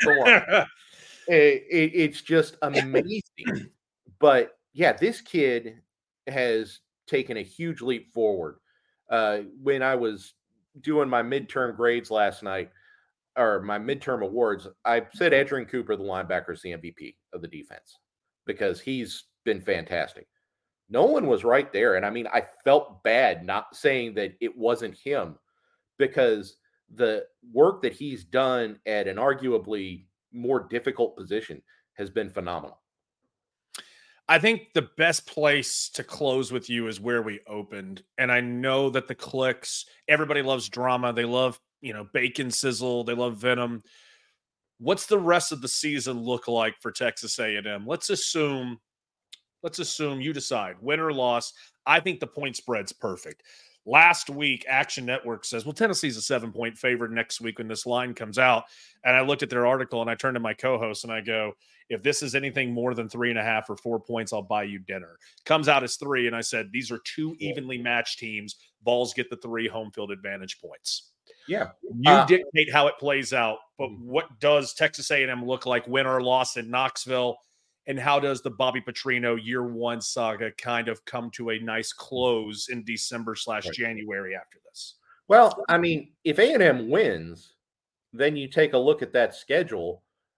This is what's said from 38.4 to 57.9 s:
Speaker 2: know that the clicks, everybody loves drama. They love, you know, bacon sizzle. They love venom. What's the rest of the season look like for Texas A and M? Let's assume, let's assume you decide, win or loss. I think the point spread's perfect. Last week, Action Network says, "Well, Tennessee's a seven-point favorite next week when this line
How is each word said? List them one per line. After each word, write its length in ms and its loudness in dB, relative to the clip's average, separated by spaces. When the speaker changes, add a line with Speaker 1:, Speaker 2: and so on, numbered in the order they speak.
Speaker 2:
know 480 0
that 180 -2
the 60 -8
clicks, 720 -4
everybody 340 2
loves 260 -2
drama. 460 0
They 120 0
love, 340 0
you 120 -10
know, 180 -12
bacon 380 0
sizzle. 540 -2
They 100 -4
love 240 -2
venom. 460 -2
What's 260 0
the 140 4
rest 320 4
of 100 -8
the 60 -6
season 560 -4
look 240 -4
like 340 0
for 100 -8
Texas 480 -4
A 160 -2
and 120 -6
M? 180 -8
Let's 240 -4
assume, 720 -2
let's 160 -8
assume 440 -4
you 120 -4
decide, 480 -6
win 180 0
or 140 -2
loss. 400 0
I 140 6
think 200 -4
the 60 -8
point 300 -8
spread's 360 -6
perfect. 520 -10
Last 440 2
week, 360 -4
Action 380 -4
Network 400 -6
says, 180 -6
"Well, 100 -8
Tennessee's 440 -2
a 60 -10
seven-point 520 -4
favorite 360 -2
next 280 -6
week 200 -8
when 80 -10
this 180 -8
line 300 -4